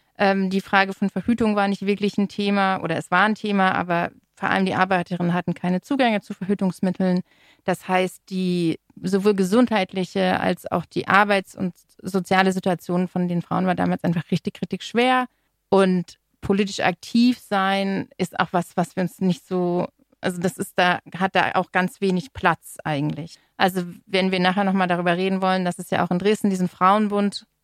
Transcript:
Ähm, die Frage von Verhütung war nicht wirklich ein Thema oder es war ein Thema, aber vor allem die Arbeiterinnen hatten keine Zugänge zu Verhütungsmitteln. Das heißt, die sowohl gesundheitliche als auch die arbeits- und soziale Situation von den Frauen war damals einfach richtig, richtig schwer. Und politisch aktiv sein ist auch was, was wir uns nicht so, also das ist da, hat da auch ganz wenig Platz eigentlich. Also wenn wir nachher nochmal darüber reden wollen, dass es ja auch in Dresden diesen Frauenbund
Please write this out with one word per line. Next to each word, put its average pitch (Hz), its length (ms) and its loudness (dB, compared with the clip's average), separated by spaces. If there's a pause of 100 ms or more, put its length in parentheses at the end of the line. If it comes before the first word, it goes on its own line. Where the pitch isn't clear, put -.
(180)
Ähm, 196 320 2
die 190 100 0
Frage 196 320 0
von 196 180 -2
Verhütung 214 460 0
war 202 120 0
nicht 196 180 -4
wirklich 202 320 0
ein 202 100 0
Thema 202 540 0
oder 165 140 -4
es - 140 -6
war 185 140 4
ein 214 100 2
Thema, 196 400 0
aber 175 360 -2 (240)
vor - 160 -4
allem 190 160 2
die 185 80 -2
Arbeiterinnen 175 580 0
hatten 175 220 -2
keine 180 260 -2
Zugänge 240 400 0
zu - 140 -14
Verhütungsmitteln. 185 880 -2 (420)
Das - 240 -4
heißt, 185 400 -2
die 180 500 0 (240)
sowohl 196 320 2
gesundheitliche 190 1040 0
als - 320 -2
auch 175 140 -2
die - 240 -6
arbeits- 196 480 2
und 185 180 -4 (280)
soziale 190 500 2
Situation 180 560 -2
von 180 200 -2
den 175 120 0
Frauen 175 240 -2
war 185 100 2
damals 180 300 -2
einfach 170 260 -2
richtig, - 300 -4
richtig - 220 -8
schwer. 254 440 0 (440)
Und 185 480 2 (240)
politisch 196 380 -2
aktiv 240 580 0
sein 196 800 -2
ist - 200 -6
auch 180 120 -2
was, - 260 -4
was - 200 -4
wir 185 60 -2
uns - 180 -6
nicht 185 260 -2
so, 175 420 -2 (320)
also 180 180 -6
das 175 200 -4
ist - 180 -8
da, 180 220 2 (180)
hat 190 180 -2
da 170 200 0
auch 180 180 -2
ganz 185 300 -2
wenig 185 320 -2
Platz - 500 -2
eigentlich. 147 540 -4 (180)
Also 185 280 0 (200)
wenn 185 280 0
wir 185 80 0
nachher 185 240 2
nochmal 190 240 2
darüber 175 280 0
reden 190 240 -2
wollen, 185 240 0
dass 175 140 -4
es 180 100 -12
ja 180 160 0
auch 175 60 -4
in 180 80 2
Dresden 208 320 0
diesen 185 180 0
Frauenbund 202 800 0 (180)